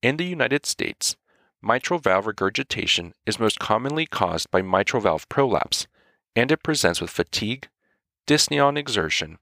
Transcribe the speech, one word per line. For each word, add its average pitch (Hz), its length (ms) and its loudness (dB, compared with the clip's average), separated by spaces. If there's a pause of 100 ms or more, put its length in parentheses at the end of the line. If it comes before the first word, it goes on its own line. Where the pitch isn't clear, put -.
In 135 160 2
the 175 80 -4
United 143 400 0
States, - 500 -6 (460)
mitral 127 380 0
valve 98 260 2
regurgitation 98 880 -2 (120)
is - 140 -4
most 110 200 0
commonly 139 480 -2
caused 85 420 -2
by 95 140 2
mitral 95 380 2
valve 82 280 0
prolapse, 113 560 0 (500)
and 123 160 2
it 156 120 0
presents 104 360 0
with 85 120 -6
fatigue, - 580 -4 (560)
dyspnea 147 400 2
on 143 120 2
exertion 85 640 -4